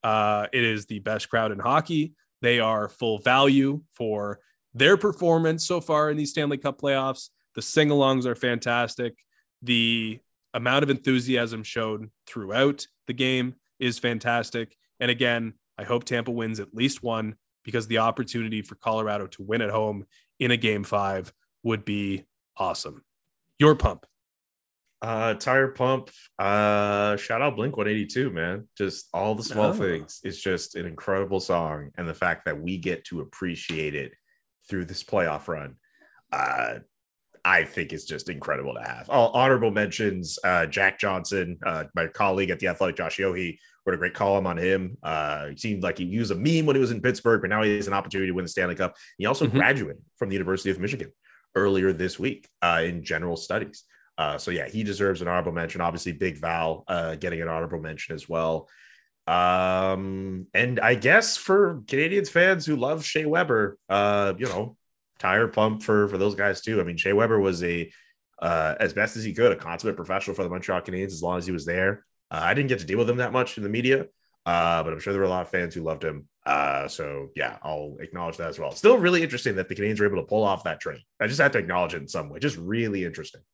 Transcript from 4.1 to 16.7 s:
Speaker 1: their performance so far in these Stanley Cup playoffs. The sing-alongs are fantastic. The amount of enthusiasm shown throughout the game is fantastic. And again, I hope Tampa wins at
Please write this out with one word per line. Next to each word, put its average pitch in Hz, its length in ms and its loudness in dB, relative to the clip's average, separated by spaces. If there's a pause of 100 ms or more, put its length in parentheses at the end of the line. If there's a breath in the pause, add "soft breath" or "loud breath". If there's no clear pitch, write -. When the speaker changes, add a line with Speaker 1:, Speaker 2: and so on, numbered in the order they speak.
Speaker 1:
their 151 240 6
performance 165 680 2
so 180 140 0
far 151 320 2
in 151 60 0
these 147 140 -2
Stanley 147 260 -2
Cup 139 200 -4
playoffs. 135 520 0 (260)
The 113 60 -8
sing-alongs 139 640 4
are 120 100 0
fantastic. 120 800 -2 (460)
The 117 580 0 (340)
amount 123 300 2
of 143 60 0
enthusiasm 120 760 0
shown 110 480 -6 (160)
throughout 120 580 -2 (220)
the 127 60 -6
game 127 420 -2 (240)
is 123 200 -2
fantastic. 117 760 -2 (240)
And 123 100 0
again, 120 440 0 (240)
I 104 80 -10
hope 120 180 -2
Tampa 120 280 -2
wins 113 280 -4
at 101 160 -12